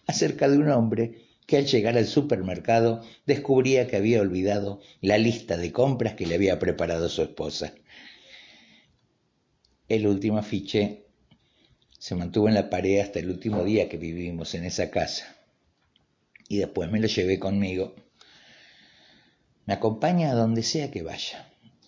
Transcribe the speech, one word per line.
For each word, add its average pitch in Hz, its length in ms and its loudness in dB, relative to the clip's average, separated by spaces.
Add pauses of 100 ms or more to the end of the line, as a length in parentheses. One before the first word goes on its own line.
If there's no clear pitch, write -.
acerca - 420 0
de 139 80 6
un 151 140 4
hombre 113 480 0 (280)
que 143 120 4
al 139 80 2
llegar 117 320 2
al 110 80 4
supermercado 113 960 2 (240)
descubría 131 600 2
que 110 100 -2
había 110 260 4
olvidado 101 580 0 (220)
la 104 160 4
lista 113 400 0
de 85 120 -4
compras 120 440 0
que 87 120 -6
le 82 80 0
había 92 240 2
preparado 85 520 -2
su 82 120 -2
esposa. 76 520 -6 (2000)
El 107 200 2
último 104 320 2
afiche 104 680 -2 (920)
se - 160 -10
mantuvo 90 340 0
en 110 60 4
la 98 160 2
pared 95 300 2
hasta 98 180 -4
el 85 100 -6
último 92 360 -4
día 98 240 2
que 85 100 -10
vivimos 85 560 -8
en 87 100 -6
esa 90 260 -4
casa, - 460 -6 (1120)
y 101 100 -4
después 87 320 -4
me 107 100 0
lo 110 60 0
llevé 95 320 0
conmigo. 95 580 -2 (1700)
Me 104 80 -2
acompaña 151 560 0
a 127 40 0
donde 113 280 2
sea 143 280 -4
que 87 120 -8
vaya. - 500 -12 (360)